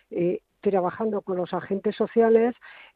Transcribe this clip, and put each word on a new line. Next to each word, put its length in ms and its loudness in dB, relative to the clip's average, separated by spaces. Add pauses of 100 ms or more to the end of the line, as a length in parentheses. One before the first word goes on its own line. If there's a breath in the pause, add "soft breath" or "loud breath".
eh, 320 -2 (180)
trabajando 640 -2
con 160 -6
los 160 -4
agentes 420 -4
sociales, 580 4 (420 loud breath)